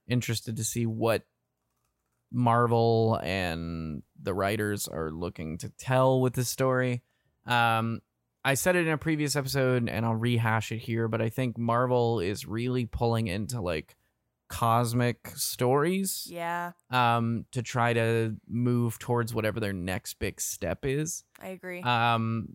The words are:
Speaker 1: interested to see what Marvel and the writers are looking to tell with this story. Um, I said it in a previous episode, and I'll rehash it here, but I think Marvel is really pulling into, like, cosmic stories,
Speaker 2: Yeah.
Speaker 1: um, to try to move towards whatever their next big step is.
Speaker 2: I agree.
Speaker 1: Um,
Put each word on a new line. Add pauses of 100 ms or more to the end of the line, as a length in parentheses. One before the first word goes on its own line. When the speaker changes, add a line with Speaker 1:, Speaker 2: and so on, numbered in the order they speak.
Speaker 1:
interested
to
see
what (1040)
Marvel
and (180)
the
writers
are
looking
to
tell
with
this
story. (440)
Um, (420)
I
said
it
in
a
previous
episode,
and
I'll
rehash
it
here,
but
I
think
Marvel
is
really
pulling
into,
like, (520)
cosmic
stories,
Speaker 2:
Yeah. (180)
Speaker 1:
um,
to
try
to (140)
move
towards
whatever
their
next
big
step
is. (160)
Speaker 2:
I
agree.
Speaker 1:
Um,